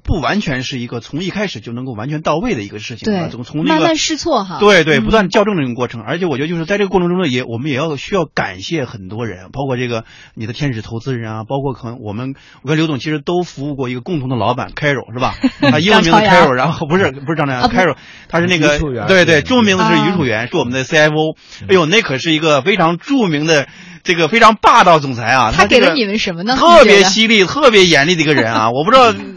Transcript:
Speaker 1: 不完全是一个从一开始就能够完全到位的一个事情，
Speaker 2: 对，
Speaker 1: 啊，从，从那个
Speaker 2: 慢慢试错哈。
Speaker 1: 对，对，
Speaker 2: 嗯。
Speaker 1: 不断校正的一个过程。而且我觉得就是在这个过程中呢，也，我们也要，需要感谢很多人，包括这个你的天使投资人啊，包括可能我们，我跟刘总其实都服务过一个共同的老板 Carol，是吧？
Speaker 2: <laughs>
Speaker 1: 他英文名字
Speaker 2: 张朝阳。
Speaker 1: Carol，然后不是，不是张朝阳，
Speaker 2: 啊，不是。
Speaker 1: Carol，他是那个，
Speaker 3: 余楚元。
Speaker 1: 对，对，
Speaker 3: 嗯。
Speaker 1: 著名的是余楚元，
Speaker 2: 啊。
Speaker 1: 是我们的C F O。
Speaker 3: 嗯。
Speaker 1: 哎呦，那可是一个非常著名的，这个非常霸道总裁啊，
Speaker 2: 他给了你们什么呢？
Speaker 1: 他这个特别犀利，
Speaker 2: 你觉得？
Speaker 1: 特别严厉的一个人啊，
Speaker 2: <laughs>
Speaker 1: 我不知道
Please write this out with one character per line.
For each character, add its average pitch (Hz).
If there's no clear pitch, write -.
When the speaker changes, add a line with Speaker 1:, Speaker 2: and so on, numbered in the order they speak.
Speaker 1:
不 -
完 151
全 127
是 127
一 120
个 120
从 147
一 185
开 202
始 127
就 117
能 123
够 135
完 113
全 151
到 160
位 208
的 117
一 101
个 104
事 110
情， -
Speaker 2:
对， 214
Speaker 1:
啊， 170
从， 120
从 151
那 311
个 311
Speaker 2:
慢 -
慢 320
试 302
错 269
哈。 185
Speaker 1:
对， 202
对， 147
Speaker 2:
嗯。 113
Speaker 1:
不 107
断 208
校 214
正 208
的 156
一 131
个 120
过 120
程。 117
而 127
且 185
我 147
觉 127
得 160
就 175
是 160
在 202
这 202
个 190
过 190
程 175
中 180
呢， 170
也， 123
我 117
们 143
也 131
要， 151
需 -
要 180
感 98
谢 139
很 98
多 110
人， 90
包 139
括 131
这 123
个 113
你 113
的 107
天 139
使 110
投 113
资 127
人 117
啊， 110
包 139
括 135
可 117
能 120
我 104
们， 127
我 131
跟 156
刘 160
总 151
其 113
实 156
都 175
服 143
务 143
过 127
一 127
个 123
共 165
同 127
的 131
老 113
板 120
Carol， 143
是 120
吧？ 123
Speaker 2:
<laughs> -
Speaker 1:
他 269
英 180
文 220
名 -
字 -
Speaker 2:
张 214
朝 214
阳。 190
Speaker 1:
Carol， 165
然 127
后 165
不 160
是， 170
不 139
是 165
张 147
朝 139
阳， 123
Speaker 2:
啊， 247
不 220
是。 -
Speaker 1:
Carol， 170
他 165
是 175
那 180
个， 147
Speaker 3:
余 -
楚 156
元。 117
Speaker 1:
对， 185
对， 156
Speaker 3:
嗯。 -
Speaker 1:
著 247
名 196
的 190
是 156
余 190
楚 165
元， 110
Speaker 2:
啊。 120
Speaker 1:
是 180
我 147
们 120
的 131
C 156
F 151
O。 156
Speaker 3:
嗯。 -
Speaker 1:
哎 202
呦， 175
那 196
可 135
是 160
一 156
个 151
非 196
常 170
著 254
名 151
的， 151
这 180
个 165
非 226
常 220
霸 254
道 175
总 139
裁 113
啊， 120
Speaker 2:
他 -
给 -
了 -
你 262
们 202
什 190
么 170
呢？ 240
Speaker 1:
他 -
这 294
个 339
特 277
别 202
犀 196
利， 226
Speaker 2:
你 208
觉 180
得？ 139
Speaker 1:
特 214
别 196
严 147
厉 185
的 160
一 -
个 151
人 113
啊， 110
Speaker 2:
<laughs> 120
Speaker 1:
我 143
不 190
知 254
道 240